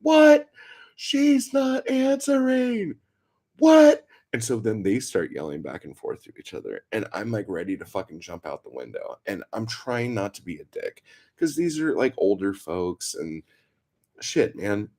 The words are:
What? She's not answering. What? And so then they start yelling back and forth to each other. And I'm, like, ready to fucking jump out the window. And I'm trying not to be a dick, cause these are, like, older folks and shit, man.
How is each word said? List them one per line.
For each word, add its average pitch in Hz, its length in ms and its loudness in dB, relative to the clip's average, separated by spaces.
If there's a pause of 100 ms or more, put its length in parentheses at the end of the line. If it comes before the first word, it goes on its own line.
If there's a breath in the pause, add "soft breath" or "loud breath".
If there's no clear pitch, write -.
What? 302 480 8 (480 loud breath)
She's 285 560 2
not 262 360 -2
answering. 262 1040 0 (640)
What? 302 480 8 (260 soft breath)
And 117 100 -4
so 123 140 -2
then 110 260 -2
they 98 180 2
start 87 320 -4
yelling 73 300 -10
back 69 220 -14
and 69 120 -18
forth - 280 -10
to - 140 -20
each - 140 -20
other. - 300 -12 (100)
And 110 200 -4
I'm, 107 180 -8
like, 110 180 -4
ready 92 280 -6
to - 80 -14
fucking 82 360 -10
jump 85 260 -16
out 71 160 -12
the - 80 -20
window. 58 560 -12
And 95 160 -8 (100)
I'm 110 140 -8
trying 120 480 -6
not 101 200 -6
to - 80 -20
be 82 160 -12
a - 60 -18
dick, - 380 -12 (360 soft breath)
cause 151 180 -2
these 160 240 -2
are, 156 140 0
like, 123 240 0
older 98 340 0
folks 90 600 -8
and 80 280 -10 (760)
shit, - 360 -2
man. 104 320 -4 (100)